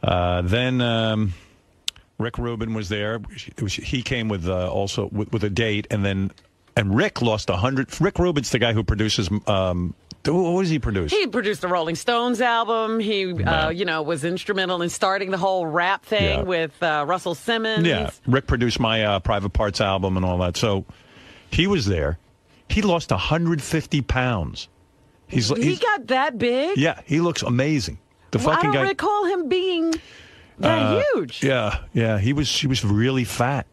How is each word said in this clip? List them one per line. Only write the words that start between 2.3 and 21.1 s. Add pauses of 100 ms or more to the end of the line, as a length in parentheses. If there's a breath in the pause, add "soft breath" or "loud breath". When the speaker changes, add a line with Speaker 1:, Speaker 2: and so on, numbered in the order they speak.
Speaker 1:
Rubin
was
there. (380)
It
was,
he
came
with,
uh,
also
with,
with
a
date,
and
then, (440)
and
Rick
lost
a
hundred.
Rick
Rubin's
the
guy
who
produces, (180)
um, (320)
who,
what
does
he
produce?
Speaker 2:
He
produced
the
Rolling
Stones
album.
He,
uh,
Speaker 1:
Wow.
Speaker 2:
you
know,
was
instrumental
in
starting
the
whole
rap
thing
Speaker 1:
Yeah.
Speaker 2:
with,
uh,
Russell
Simmons.
Speaker 1:
Yeah, (180)
Rick
produced
my,
uh,
Private
Parts
album
and
all
that.
So (680 loud breath)